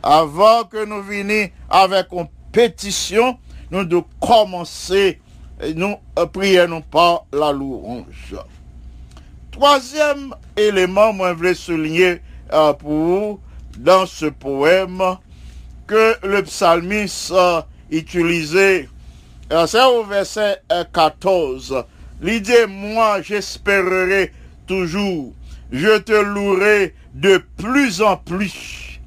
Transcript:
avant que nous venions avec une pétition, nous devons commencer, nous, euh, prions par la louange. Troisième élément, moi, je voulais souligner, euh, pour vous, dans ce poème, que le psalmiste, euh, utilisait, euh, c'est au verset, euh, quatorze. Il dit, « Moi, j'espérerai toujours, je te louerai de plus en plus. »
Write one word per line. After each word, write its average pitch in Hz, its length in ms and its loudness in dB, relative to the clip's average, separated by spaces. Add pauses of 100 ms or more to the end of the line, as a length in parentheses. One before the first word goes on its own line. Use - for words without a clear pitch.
avant 165 600 2
que 214 200 -8
nous 208 180 -10
venions 202 460 -4 (220)
avec 185 420 2
une 175 160 -8 (240)
pétition, 226 840 0 (320)
nous 185 140 -4
devons 170 200 0 (160)
commencer, 190 1000 0 (560)
nous, 196 200 -4 (220)
euh, 170 80 0
prions 175 560 2
par 170 500 2
la 147 200 0
louange. 123 840 -10 (1120)
Troisième 285 840 0 (220)
élément, 208 580 2
moi, 185 160 -2
je 175 60 -4
voulais 175 180 0
souligner, 170 680 0 (320)
euh, 151 220 4
pour 147 160 -10
vous, 185 500 -2 (380)
dans 180 260 4
ce 160 220 -8
poème, 165 760 0 (840)
que 220 360 2
le 196 200 0
psalmiste, 180 920 -2
euh, 180 300 2 (280)
utilisait, 170 1000 0 (640)
euh, 165 140 2
c'est 226 160 2
au 247 220 4
verset, 202 680 -4
euh, 175 220 0
quatorze. 135 920 -2 (400)
Il 208 200 -2
dit, « 202 100 -2 (160)
Moi, 208 540 -2
j'espérerai 190 1120 -2 (340)
toujours, 180 680 -4 (400)
je 202 260 2
te 214 140 -4
louerai 202 840 2 (200)
de 175 280 4 (140)
plus 220 460 0
en 196 140 2
plus. » - 920 -10